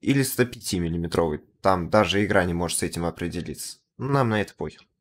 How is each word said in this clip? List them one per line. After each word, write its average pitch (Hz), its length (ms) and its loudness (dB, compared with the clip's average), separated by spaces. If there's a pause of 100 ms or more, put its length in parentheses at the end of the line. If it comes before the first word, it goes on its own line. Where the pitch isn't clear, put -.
или 139 220 2
ста 127 220 0
пяти 113 340 -4
миллиметровый. 85 600 0 (220)
Там 87 280 2
даже 104 340 4
игра 95 200 4
не 87 100 0
может 85 240 -2
с - 40 -2
этим 85 220 -4
определиться. 82 760 -8 (200)
Нам 135 300 2
на 107 120 2
это - 140 -6
похер. - 320 -10 (140)